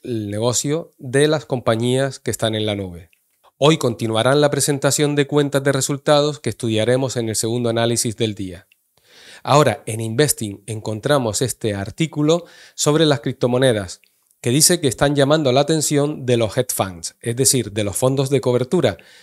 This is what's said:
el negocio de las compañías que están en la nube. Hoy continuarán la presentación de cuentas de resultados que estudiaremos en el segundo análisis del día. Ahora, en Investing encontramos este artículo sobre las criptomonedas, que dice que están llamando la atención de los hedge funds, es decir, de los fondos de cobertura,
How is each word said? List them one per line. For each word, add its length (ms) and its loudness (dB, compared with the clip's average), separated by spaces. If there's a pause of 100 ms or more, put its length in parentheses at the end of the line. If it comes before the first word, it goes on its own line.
el 300 -6
negocio 640 -2
de 300 2
las 180 -2
compañías 720 -2
que 120 -6
están 240 -2
en 100 -4
la 100 -2
nube. 360 -10 (500)
Hoy 160 6
continuarán 640 0
la 100 4
presentación 680 0
de 100 2
cuentas 340 0
de 120 2
resultados 640 0
que 100 -6
estudiaremos 680 0
en 100 -2
el 80 -4
segundo 320 -2
análisis 480 0
del 180 -2
día. 360 -12 (760)
Ahora, 420 4
en 140 -6
Investing 680 -2
encontramos 760 -2
este 340 -4
artículo 720 -2 (280)
sobre 320 2
las 140 2
criptomonedas, 800 0 (400)
que 120 -2
dice 280 2
que 80 0
están 260 0
llamando 380 2
la 80 4
atención 640 0
de 120 2
los 200 -2
hedge 160 -2
funds, 460 -6
es 160 -6
decir, 380 0
de 100 -2
los 140 -6
fondos 320 0
de 100 2
cobertura, 560 0 (280)